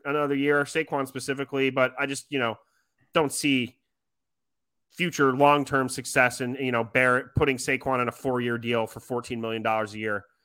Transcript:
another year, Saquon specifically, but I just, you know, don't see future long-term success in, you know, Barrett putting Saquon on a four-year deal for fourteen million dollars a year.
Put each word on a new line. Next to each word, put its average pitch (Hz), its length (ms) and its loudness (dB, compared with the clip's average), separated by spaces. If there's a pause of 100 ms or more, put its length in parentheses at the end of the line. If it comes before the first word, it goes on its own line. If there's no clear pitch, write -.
another 143 320 0
year, 143 300 2
Saquon 147 420 -4
specifically, 135 600 -2
but 127 280 2
I 139 80 -2
just, 135 240 -8
you 143 80 -4
know, 113 220 -2 (540)
don't 156 180 2
see 131 460 0 (1120)
future 147 420 0
long-term 143 540 4
success 127 540 0
in, 123 140 -4
you 131 180 -2
know, 117 100 2
Barrett 127 500 2
putting 143 220 2
Saquon 131 440 -2
on 120 100 0
a - 20 -2
four-year 123 460 -2
deal 117 280 -2
for - 140 -14
fourteen 120 400 -6
million 113 240 -4
dollars 110 300 -2
a 107 60 -10
year. 104 260 -4 (200)